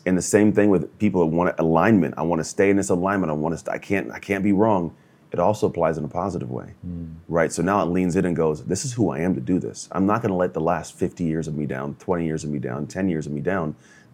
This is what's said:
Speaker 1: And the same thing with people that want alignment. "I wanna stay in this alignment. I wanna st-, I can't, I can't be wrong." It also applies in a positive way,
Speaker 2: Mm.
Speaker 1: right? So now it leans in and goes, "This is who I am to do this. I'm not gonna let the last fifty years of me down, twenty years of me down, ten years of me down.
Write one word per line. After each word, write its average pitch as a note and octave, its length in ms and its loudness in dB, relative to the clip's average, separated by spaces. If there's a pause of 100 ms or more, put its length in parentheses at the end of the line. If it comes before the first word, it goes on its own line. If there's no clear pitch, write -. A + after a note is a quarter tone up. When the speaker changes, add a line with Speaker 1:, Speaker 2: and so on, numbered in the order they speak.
Speaker 1:
And F#2 120 2
the E2+ 40 0
same G#2 320 4
thing G#2 160 4
with F2+ 300 2
people F2+ 220 2
that D#2+ 140 2
want F2 220 2
alignment. E2 600 4
"I - 40 -4
wanna E2 220 0
stay G2 260 2
in G2 80 4
this F#2+ 120 0
alignment. F#2 420 0
I - 20 -2
wanna D#2 240 -2
st-, - 160 -8
I - 60 -6
can't, F2+ 320 -4
I - 80 -12
can't G2 240 -4
be G2+ 100 2
wrong." F#2+ 380 2 (420)
It F2 60 -2
also G#2 280 2
applies D#2+ 300 0
in D2+ 80 -6
a - 20 -4
positive E2+ 440 -6
way, G1+ 240 -10 (120)
Speaker 2:
Mm. E2+ 200 -10 (200)
Speaker 1:
right? D#2+ 240 2
So E2+ 120 -4
now G2 180 2
it D#2+ 60 2
leans F2+ 280 2
in F#2 100 2
and F2 100 0
goes, D#2 300 0
"This F2+ 200 -4
is B2+ 80 -8
who A2 160 0
I C2+ 100 -4
am F2+ 160 0
to C2+ 60 -6
do F2 180 0
this. - 320 -10
I'm F#2+ 140 0
not G#2+ 160 2
gonna G2+ 160 0
let F2+ 160 0
the E2 80 -4
last E2 320 -2
fifty F2+ 300 -4
years D#2+ 240 -2
of D2+ 100 -6
me D2 80 -2
down, C2+ 340 -6
twenty E2+ 260 -2
years D#2 180 -4
of D2+ 80 -6
me D2 80 -4
down, C2+ 260 -6
ten F#2+ 240 -2
years D#2 160 -2
of D2 80 -8
me D2 80 -4
down. E2 340 -2 (380)